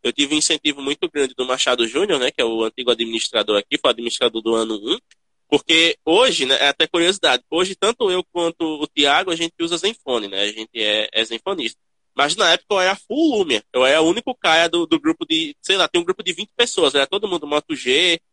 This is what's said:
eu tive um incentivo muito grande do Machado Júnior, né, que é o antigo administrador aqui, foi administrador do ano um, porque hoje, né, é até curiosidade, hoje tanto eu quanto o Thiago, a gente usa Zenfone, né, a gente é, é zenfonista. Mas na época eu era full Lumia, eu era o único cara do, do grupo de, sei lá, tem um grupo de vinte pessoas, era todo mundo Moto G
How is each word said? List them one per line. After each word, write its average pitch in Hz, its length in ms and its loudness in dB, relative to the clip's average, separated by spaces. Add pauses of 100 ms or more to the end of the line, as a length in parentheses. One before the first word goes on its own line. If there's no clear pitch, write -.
eu 120 100 -2
tive 143 220 0
um - 20 2
incentivo 147 460 -2
muito 147 260 -4
grande 135 240 -2
do 127 140 -4
Machado 127 400 0
Júnior, 175 320 0
né, 127 100 0
que - 100 -10
é 123 60 2
o 113 180 0
antigo 120 280 -4
administrador 113 680 -2
aqui, - 220 -2
foi 135 100 2
administrador 117 520 -2
do 113 120 0
ano 113 220 -2
um, 117 220 -4 (520)
porque 165 560 2
hoje, 170 400 2
né, 131 140 2
é 143 80 2
até 147 180 0
curiosidade, 170 640 0
hoje 185 260 -2
tanto 208 360 0
eu 180 200 -2
quanto 170 320 -2
o 151 240 -4
Thiago, 151 440 2
a 170 40 -2
gente 165 240 -6
usa 170 180 -2
Zenfone, 139 500 -4
né, 98 140 -4
a 104 100 0
gente 110 240 -12
é, 107 360 -2
é 113 140 -2
zenfonista. 131 540 -6 (360)
Mas 143 200 0
na 190 160 2
época 180 240 -2
eu 190 40 2
era 185 160 2
full 277 420 0
Lumia, 143 260 0 (100)
eu 127 120 2
era 147 160 4
o 160 60 4
único 226 280 -2
cara 165 320 2
do, 165 180 0
do 156 140 0
grupo 156 260 -2
de, 160 360 -2
sei 196 160 0
lá, 170 100 2
tem 180 120 0
um 170 60 -4
grupo 185 160 -4
de 180 100 -6
vinte 185 240 -10
pessoas, 180 380 0
era 139 140 2
todo 202 200 -4
mundo 165 200 -4
Moto 147 280 -2
G 165 440 2 (140)